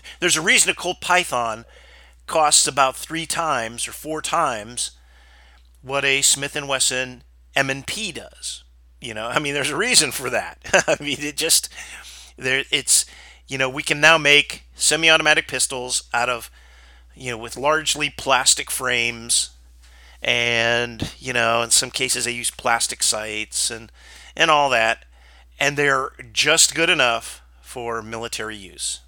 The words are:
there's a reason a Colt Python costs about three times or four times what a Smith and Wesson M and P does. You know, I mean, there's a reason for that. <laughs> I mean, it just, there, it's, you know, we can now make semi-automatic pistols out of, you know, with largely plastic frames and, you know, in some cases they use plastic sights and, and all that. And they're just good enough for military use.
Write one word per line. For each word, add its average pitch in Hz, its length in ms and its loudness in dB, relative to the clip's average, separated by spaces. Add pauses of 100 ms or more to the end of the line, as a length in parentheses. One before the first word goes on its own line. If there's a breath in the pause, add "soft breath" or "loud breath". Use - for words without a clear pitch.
(200 loud breath)
there's 165 180 2
a 156 40 0
reason 196 300 4
a - 40 0
Colt - 260 -6
Python 120 640 0 (600 soft breath)
costs 151 420 4
about 131 280 2
three 160 300 -8
times 120 600 -4
or 120 40 -12
four 151 300 -8
times 123 720 -2 (880 soft breath)
what 135 240 -2
a 139 160 4
Smith 139 340 0
and 143 140 -6
Wesson 127 540 -2 (320)
M 135 140 2
and 135 160 -6
P 208 280 -8
does. - 500 -14 (380)
You 113 120 -10
know, 110 140 -6
I 120 120 0
mean, 143 140 -4
there's 143 180 -2
a 139 40 -4
reason 180 360 2
for 127 180 -6
that. 95 300 -4 (120)
<laughs> - 160 4
I 156 160 4
mean, 143 160 -4
it 147 160 -8
just, - 320 0 (720 loud breath)
there, 131 340 0
it's, - 340 0 (420 loud breath)
you 135 100 -6
know, 131 100 2
we 139 160 -6
can 147 160 -2
now 160 180 8
make 147 460 4 (120)
semi-automatic 160 720 4
pistols 127 540 -4 (100)
out 123 160 2
of, 117 200 -4 (640 soft breath)
you 127 180 -8
know, 113 60 -6
with 113 200 -10
largely 147 520 0
plastic - 640 2
frames 117 800 -2 (720 soft breath)
and, 120 1000 0
you 127 140 -8
know, 117 280 2
in 117 80 -4
some 127 220 0
cases 127 320 -2
they 120 80 -2
use 120 180 -4
plastic - 540 -2
sights 107 680 -4
and, 113 220 -12 (460 loud breath)
and 165 120 4
all 147 200 6
that. 113 340 2 (560 soft breath)
And 143 160 2
they're 139 360 0 (200)
just 151 420 4
good 165 160 2
enough 123 520 2 (200)
for 117 400 -8
military 110 540 -8
use. 90 520 -10